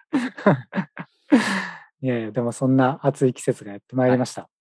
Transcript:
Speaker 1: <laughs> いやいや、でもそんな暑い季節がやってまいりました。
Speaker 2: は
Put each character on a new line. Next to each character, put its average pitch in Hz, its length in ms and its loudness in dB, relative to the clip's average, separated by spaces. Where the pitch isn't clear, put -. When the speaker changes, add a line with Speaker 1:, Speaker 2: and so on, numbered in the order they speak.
Speaker 1:
<laughs> 196 1900 -2
い 131 60 -2
や 123 100 0
い 117 40 -4
や、 107 100 -8
で 123 80 -4
も 117 100 -2
そ 131 160 -4
ん 131 100 4
な 131 260 2
暑 139 240 0
い 123 80 0
季 - 80 -18
節 - 220 -4
が 101 80 -14
や 101 60 -14
っ - 20 -20
て - 140 -16
ま 127 140 2
い - 20 4
り 127 80 4
ま 123 80 -2
し - 80 -12
た。 101 80 -12
Speaker 2:
は - 60 -20